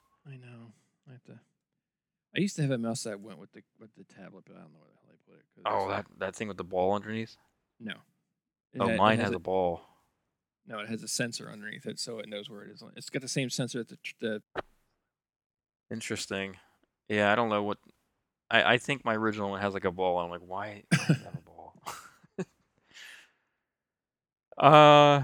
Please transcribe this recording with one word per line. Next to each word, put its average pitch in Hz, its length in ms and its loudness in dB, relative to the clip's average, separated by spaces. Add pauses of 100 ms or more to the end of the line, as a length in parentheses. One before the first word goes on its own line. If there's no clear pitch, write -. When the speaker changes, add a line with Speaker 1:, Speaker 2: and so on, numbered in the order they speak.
(260)
Speaker 1:
I 139 100 -18
know. 120 360 -20 (360)
I 131 40 -20
have 127 120 -20
to, 117 140 -20 (960)
I 156 60 0
used 196 160 -2
to 160 60 0
have 135 80 2
a 127 80 0
mouse 113 260 -4
that 104 160 -8
went 107 180 -16
with 101 140 -20
the, 107 100 -20 (160)
with 110 160 -20
the 95 100 -20
tablet, 92 420 -20
but 95 100 -20
I 92 40 -20
don't 82 120 -20
know 80 80 -20
where 71 100 -20
the - 160 -20
hell - 60 -20
I - 180 -20
put 90 80 -20
it, - 80 -20 (180)
'cause 101 220 -2
Speaker 2:
Oh, - 40 -4
that, 101 160 -4 (120)
that 95 160 -6
thing 110 140 -8
with 92 80 -10
the 92 80 -8
ball 92 300 0
underneath? 107 420 -8 (420)
Speaker 1:
No. 110 160 -14 (800)
It 131 80 -8
Speaker 2:
Oh, - 60 0
Speaker 1:
ha-, 113 60 2
it 110 40 0
Speaker 2:
mine 107 220 4
Speaker 1:
has 110 80 0
Speaker 2:
has 98 60 -2
Speaker 1:
a 92 40 -4
Speaker 2:
a 87 40 -8
ball. 90 420 -2 (840)
Speaker 1:
No, 107 120 -14
it 104 100 -10
has 110 140 -8
a 107 60 -14
sensor - 420 -6
underneath 104 360 -14
it, 104 120 -12
so 117 200 -10
it 104 100 -14
knows 104 220 -12
where 104 120 -18
it 107 80 -20
is. 101 120 -20 (140)
It's - 140 -18
got 143 120 -8
the 127 60 -14
same 131 220 -4
sensor 123 280 -6
that 113 100 -8
the - 80 -20
tr-, - 240 -16
the 107 220 -6 (1500)
Speaker 2:
Interesting. 98 640 -8 (520)
Yeah, 104 240 4
I - 20 6
don't 117 160 2
know 104 140 0
what, 104 140 -4 (720)
I, 113 240 6
I 123 40 2
think 139 260 -6
my 113 120 0
original 107 340 -2
one 98 100 -4
has, 101 140 -2
like, 95 100 -6
a 92 60 2
ball. 90 300 0
I'm 87 100 -4
like, 87 100 -12
"Why, 98 440 -12 (100)
why - 140 0
does 151 120 2
it - 40 -20
have 87 120 -18
a - 60 -14
ball?" - 320 -20 (640)
<laughs> 185 60 -6 (2250)
Uh, 147 640 10